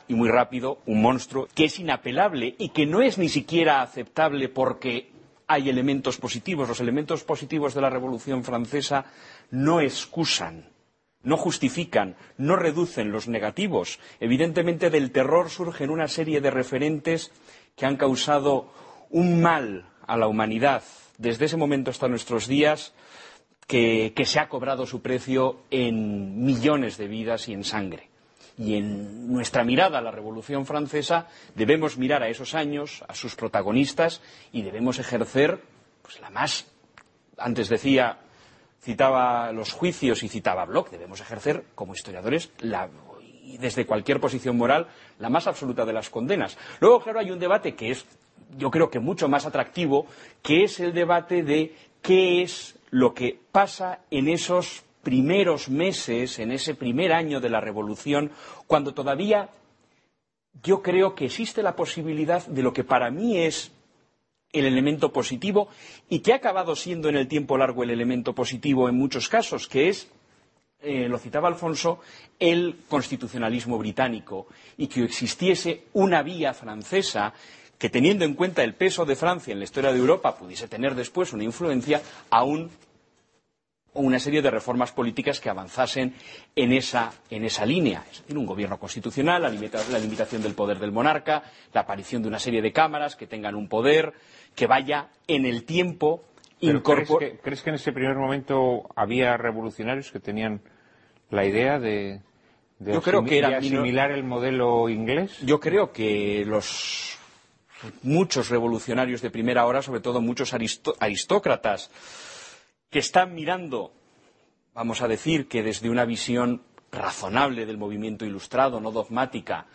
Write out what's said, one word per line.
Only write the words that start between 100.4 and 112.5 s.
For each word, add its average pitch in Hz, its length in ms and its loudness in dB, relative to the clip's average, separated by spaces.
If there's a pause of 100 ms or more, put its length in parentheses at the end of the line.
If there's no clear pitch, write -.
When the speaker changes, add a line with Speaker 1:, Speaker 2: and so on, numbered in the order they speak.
Speaker 2:
la 101 160 2
idea 123 340 2
de, 101 420 -4 (580)
de 101 140 -2
Speaker 1:
Yo - 80 2
creo 185 220 4
Speaker 2:
asimi-, 120 60 -2
Speaker 1:
que 147 100 4
eran 139 160 4
Speaker 2:
de 131 60 0
Speaker 1:
mino- 135 180 0
Speaker 2:
asimilar 135 320 2
el 139 120 -4
modelo 123 640 2
inglés? 117 540 -2
Speaker 1:
Yo 147 180 2
creo 185 320 0
que 104 540 0
los - 720 -6 (880)
muchos 147 460 0
revolucionarios 120 720 0
de 117 100 -6
primera 120 340 2
hora, 127 160 2
sobre 127 180 -6
todo 120 220 0
muchos 120 320 -2
aristo-, 123 460 -4
aristócratas, 110 920 0 (960)